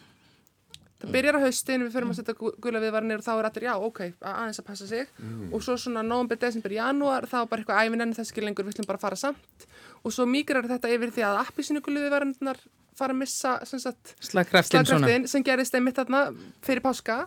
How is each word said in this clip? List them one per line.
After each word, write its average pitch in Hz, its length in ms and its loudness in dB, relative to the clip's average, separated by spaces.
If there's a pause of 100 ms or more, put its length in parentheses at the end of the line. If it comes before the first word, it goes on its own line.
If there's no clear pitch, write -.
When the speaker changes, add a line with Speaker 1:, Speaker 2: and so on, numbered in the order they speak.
(1040)
Speaker 1:
Það - 80 -10
Speaker 2:
Mm. - 20 -6
Speaker 1:
byrjar 269 240 4
á 277 60 4
haustin, 254 400 0
við 233 100 -4
förum 240 180 -2
að 180 40 -2
Speaker 3:
Mm. 175 80 -6
Speaker 1:
setja 226 160 -6
gu-, 220 220 -4
gula 233 200 -2
viðvaranir 220 380 0
og 214 80 -10
þá 233 120 -2
er 220 120 0
allir, 214 160 -8
já, 240 100 0
ok, 214 240 -4 (220)
a-, 190 120 -6 (120)
aðeins 214 160 -8
að - 20 -14
passa 202 220 -14
sig. 233 220 -4 (120)
Speaker 2:
Mm. 180 320 -10
Speaker 1:
Og 220 100 -2
svo 247 140 0
svona 233 300 -4
nóvember, 233 320 0
desember, 226 320 -2
janúar, 262 560 0
þá 247 160 0
er 233 40 0
bara 220 160 -4
eitthvað, 208 200 4
æ, 226 80 4
við 233 80 0
nennum 233 160 0
þess 226 180 -8
ekki 214 140 -4
lengur, 202 180 -2
við 214 100 -8
ætlum 208 120 -6
bara 196 120 -4
að - 40 -8
fara 190 140 -2
samt. - 500 -6 (380)
Og 226 80 -4
svo 254 140 2
mýgrar 269 380 2
þetta 240 240 -2
yfir 233 220 2
því 233 160 -2
að 202 160 2
appelsínugulu 285 640 -2
viðvaranirnar 277 500 0 (380)
fara 262 200 -2
að 262 40 0
missa, 262 480 -2
sem 262 140 -8
sagt, - 400 -10
Speaker 3:
Slagkraftinn - 680 6
svona. 156 220 6
Speaker 1:
slagkraftinn 240 200 4
sem 277 140 2
gerðist 262 320 2
einmitt 254 220 2
þarna 262 240 2 (420)
fyrir 262 200 0
páska, 254 440 -2